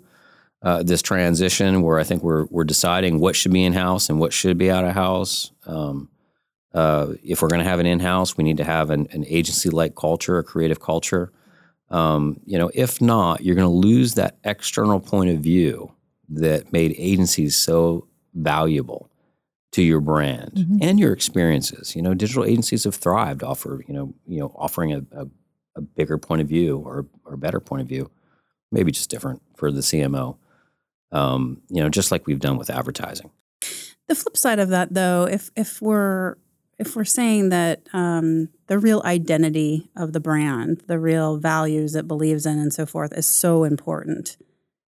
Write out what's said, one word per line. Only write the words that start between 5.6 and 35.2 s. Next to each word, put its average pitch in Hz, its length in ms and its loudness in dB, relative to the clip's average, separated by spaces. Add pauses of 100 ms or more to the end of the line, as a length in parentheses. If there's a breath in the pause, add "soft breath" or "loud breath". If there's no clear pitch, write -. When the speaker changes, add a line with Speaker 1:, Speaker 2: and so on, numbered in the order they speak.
Speaker 1:
Um, 78 420 -6 (640)
uh, 76 400 2 (100)
if - 180 -2
we're 80 80 2
gonna 85 140 2
have 90 160 0
an 87 60 2
in-house, 90 500 0
we 78 80 0
need 78 140 2
to 76 60 -2
have 80 260 0
an, 73 220 0
an 73 160 -6
agency-like 82 680 0
culture, 82 440 0
a 80 40 -4
creative 80 360 -2
culture. 87 520 -2 (600 soft breath)
Um, 78 540 2
you 95 120 -4
know, 87 160 0
if 127 260 -2
not, 107 460 2
you're 90 100 4
gonna 90 140 4
lose 113 460 4
that 92 280 -2
external 104 560 0
point 95 300 0
of 85 100 2
view 82 520 2 (380)
that 78 440 0
made 80 240 2
agencies 87 580 2
so 82 520 2 (260)
valuable 78 800 -2 (640)
to 92 100 4
your 80 180 4
brand 73 540 -2
Speaker 2:
Mm-hmm. 190 260 2
Speaker 1:
and 185 180 4
your 139 140 4
experiences. - 840 0
You 82 60 -4
know, 92 140 2
digital 107 280 0
agencies 110 420 0
have 101 100 -2
thrived 117 480 -2
off 135 220 -8
of, 135 220 -10
you 143 60 -12
know, 139 220 -10 (100)
you 170 140 -8
know, 143 160 -6
offering 151 380 -4
a, 139 80 -6 (100)
a, 139 160 -14 (480)
a - 60 -12
bigger 76 360 -4
point 80 240 -2
of 76 60 -2
view 78 320 0
or, 69 260 -10 (180)
or - 120 -16
a - 20 -10
better - 220 -4
point 135 240 -8
of 123 40 -10
view, 131 220 -8 (640)
maybe 95 200 2
just - 200 -6
different - 300 -8 (140)
for 73 160 -2
the 67 120 -4
C - 180 0
M 69 140 -2
O, 65 220 -8 (760)
um, 65 580 -2
you 87 120 -2
know, 76 60 2
just 90 240 0
like 90 160 -4
we've 71 120 -2
done 69 180 -2
with 62 120 -10
advertising. - 640 -10 (760 loud breath)
Speaker 3:
The 330 80 0
flip - 200 -8
side 226 240 0
of 190 100 2
that, 180 240 0
though, 180 320 2